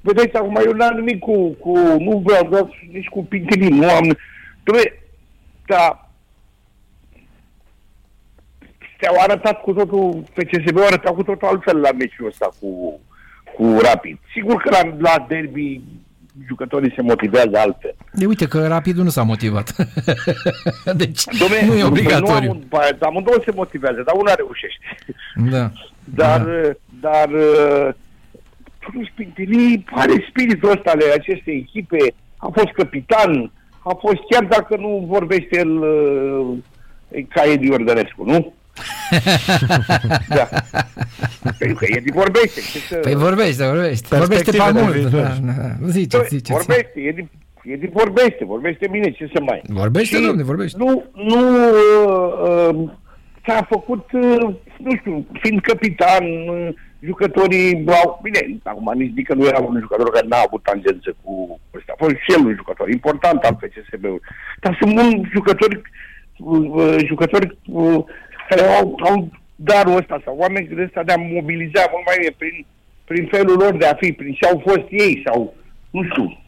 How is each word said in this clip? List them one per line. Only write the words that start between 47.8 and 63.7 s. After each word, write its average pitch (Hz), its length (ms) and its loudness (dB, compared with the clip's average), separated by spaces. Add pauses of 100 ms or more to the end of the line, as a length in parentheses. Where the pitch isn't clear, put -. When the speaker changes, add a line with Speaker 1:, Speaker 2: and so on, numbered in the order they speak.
Speaker 1:
vorbește, 208 580 2
vorbește 143 460 -6
bine, 202 200 -2
ce 151 220 -14
să 160 80 0
mai. 123 260 -4
Speaker 2:
Vorbește, 120 480 -2
Speaker 1:
Și 320 160 2
Speaker 2:
dom'le, 165 120 -2
vorbește. 165 340 -6
Speaker 1:
nu, 254 260 0 (100)
nu... 220 260 0 (300)
Uh, 185 1040 4
uh, 160 160 -4 (560)
s-a 220 240 -2
făcut, 220 420 -6
uh, 233 420 2 (240)
nu 254 220 -4
știu, 156 260 -8 (160)
fiind 214 200 0
capitan, 190 640 2 (240)
uh, 175 220 -6 (300)
jucătorii, 185 840 0 (200)
au... 175 200 -2
Bine, 208 160 -2 (240)
acum 107 320 -8
nici 127 200 -2
zic 131 120 -6
că 151 60 -2
nu 135 120 2
era 135 140 4
un 120 200 -2
jucător 110 320 0
care 113 160 2
n-a 120 180 2
avut - 180 -6
tangență 95 600 -2
cu 92 360 -12 (180)
ăsta. - 160 -18
A 156 100 -6
fost 151 120 0
și 180 160 -4
el 160 140 6
un 110 100 -2
jucător - 340 -8
important 147 540 0
al 113 160 0
F - 40 -14
C - 100 -14 (180)